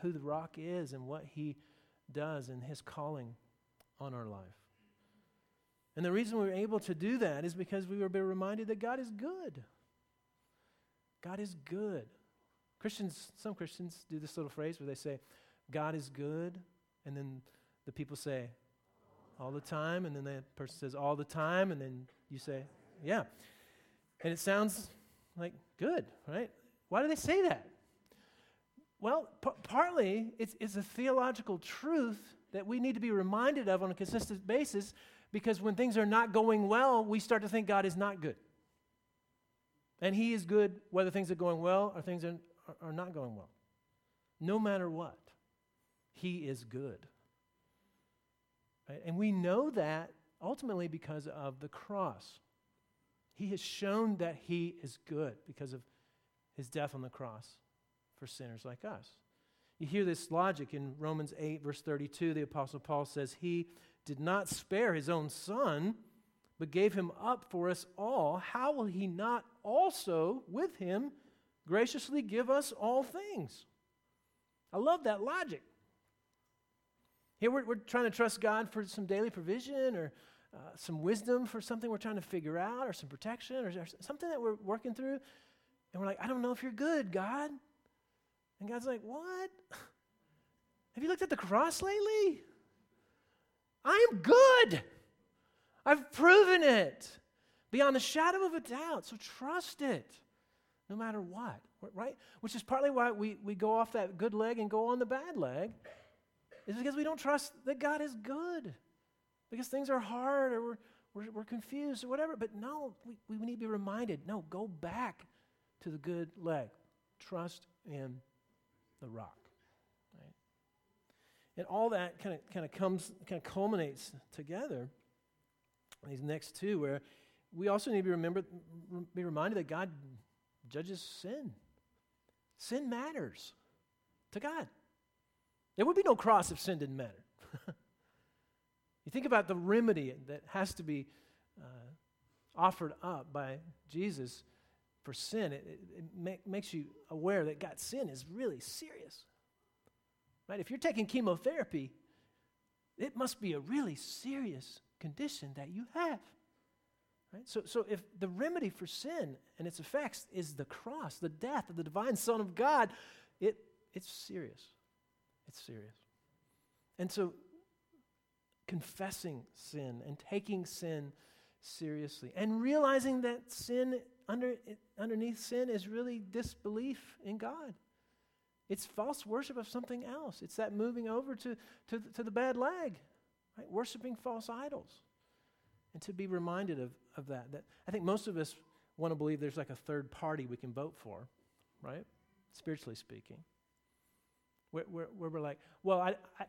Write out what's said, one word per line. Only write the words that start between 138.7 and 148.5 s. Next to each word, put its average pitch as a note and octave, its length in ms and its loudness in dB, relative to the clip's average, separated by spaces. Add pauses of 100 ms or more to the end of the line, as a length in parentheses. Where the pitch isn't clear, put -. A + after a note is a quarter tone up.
You C#3+ 60 -12
think C4 160 0
about A3+ 220 6
the F#3+ 60 0
remedy F3+ 600 4 (140)
that D3 200 -10
has F#3+ 260 -2
to F3 80 -10
be, D3 240 -4 (540)
uh, C#3 60 -16 (920)
offered F3 460 4
up E3 320 -6
by C#3 240 -4 (320)
Jesus D#3 540 -4 (580)
for C#3 100 -12
sin. G3 400 -4
It, C#3 140 -10
it, - 140 -14 (180)
it E3 60 -10 (120)
ma-, F3+ 340 -8
makes G3 220 -6
you D3+ 140 -4 (240)
aware E3 340 2
that D3+ 160 -4
God's D#3+ 220 -10
sin A#3+ 260 -4
is C3 240 -10
really G3 280 -2